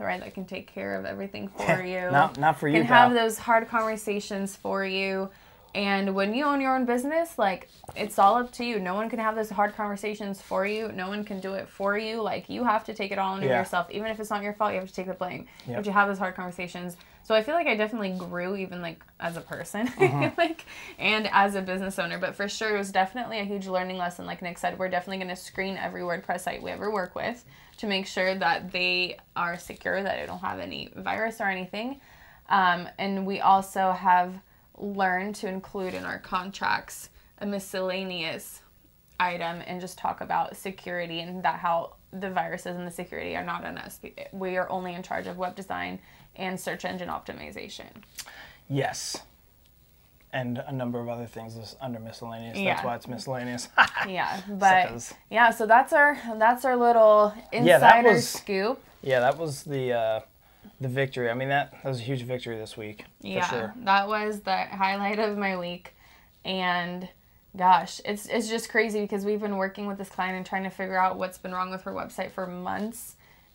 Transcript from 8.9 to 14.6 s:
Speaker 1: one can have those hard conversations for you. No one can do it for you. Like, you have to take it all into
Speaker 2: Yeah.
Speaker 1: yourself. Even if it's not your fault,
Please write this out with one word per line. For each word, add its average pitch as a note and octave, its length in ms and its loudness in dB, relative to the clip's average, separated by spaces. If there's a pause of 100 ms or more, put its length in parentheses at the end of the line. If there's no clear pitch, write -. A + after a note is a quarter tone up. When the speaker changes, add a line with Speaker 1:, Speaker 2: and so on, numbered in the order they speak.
Speaker 1:
one G#3+ 160 -2
can A#3+ 80 -4
have A3 180 0
those G#3+ 140 -2
hard G#3 260 2
conversations G3+ 680 -4
for F#3+ 240 0
you. G#3+ 260 -2
No F#3 160 -6
one G#3 160 -4
can G3+ 160 -8
do F#3+ 140 -6
it - 140 -6
for G3 300 0
you. A3 240 -4
Like, F3+ 260 -4
you G#3 160 -4
have A3 200 2
to - 100 -8
take G3 160 -4
it G3 80 -2
all F#3+ 180 0
into G3 120 -2
Speaker 2:
Yeah. - 120 6
Speaker 1:
yourself. F3+ 300 0
Even G#3+ 180 -6
if A3 120 -6
it's G#3+ 100 -8
not G#3 120 -2
your G#3 120 -4
fault, G#3 180 0